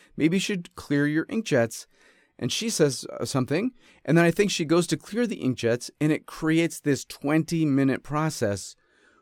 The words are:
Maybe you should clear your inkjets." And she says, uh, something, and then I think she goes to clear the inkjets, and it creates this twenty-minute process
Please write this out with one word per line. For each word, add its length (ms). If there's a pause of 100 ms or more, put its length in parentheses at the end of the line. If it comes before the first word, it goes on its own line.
(160)
Maybe 200
you 40
should 340
clear 320
your 200
inkjets." 600 (520)
And 120
she 180
says, 420
uh, 140
something, 480 (320)
and 140
then 60
I 60
think 200
she 140
goes 240
to 80
clear 300
the 140
inkjets, 500 (100)
and 100
it 160
creates 540
this 240
twenty-minute 960
process 720 (480)